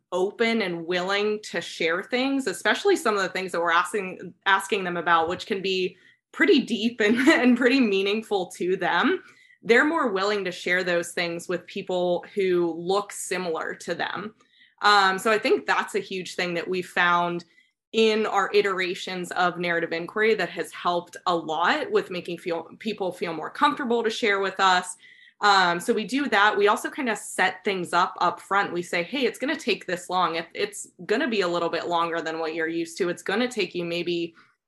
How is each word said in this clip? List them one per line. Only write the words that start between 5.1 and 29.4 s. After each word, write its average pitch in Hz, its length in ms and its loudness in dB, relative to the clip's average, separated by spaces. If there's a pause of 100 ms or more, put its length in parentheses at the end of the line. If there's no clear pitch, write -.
which 180 180 -6
can 196 160 -4
be 185 340 -2 (360)
pretty 330 280 6
deep 226 400 -2
and, 214 160 4
<laughs> 262 120 2
and 247 280 6
pretty 262 240 4
meaningful 202 640 0
to 180 300 -2
them. 185 460 0 (400)
They're 233 220 6
more 302 240 0
willing 196 360 0
to 180 80 -4
share 180 300 -2
those 175 300 0
things 170 360 -6
with 175 180 -4
people 180 580 -2 (100)
who 180 440 2
look 196 340 -2
similar 185 640 -6
to 180 200 -6
them. 175 400 -6 (480)
Um, 196 360 4
so 220 120 0
I 214 80 4
think 294 280 2
that's 185 280 0
a 202 60 0
huge 190 360 -10
thing 180 180 -4
that 170 120 -4
we 185 160 -2
found 175 600 2 (480)
in 220 320 4
our 196 300 0
iterations 185 800 0
of 175 260 0
narrative 170 340 0
inquiry 214 420 2
that 180 140 -2
has 160 240 -8
helped 175 440 -2 (100)
a 180 80 2
lot 170 560 0
with 202 200 0
making 175 280 -8
feel, 165 300 -6 (100)
people 196 340 -4
feel 175 220 -6
more 156 160 -8
comfortable 269 520 0
to 214 60 0
share 208 300 0
with 190 220 -4
us. 185 360 2 (460)
Um, 185 380 4
so 233 120 0
we 214 120 0
do 262 240 -2
that. 208 280 4
We 202 120 6
also 247 200 2
kind 285 200 -6
of 202 100 -2
set - 460 -2
things 185 280 -2
up, 180 280 2
up 175 200 0
front. 196 320 0
We 175 100 -2
say, 175 200 -2
"Hey, 240 240 -2
it's - 120 -2
gonna 285 180 -2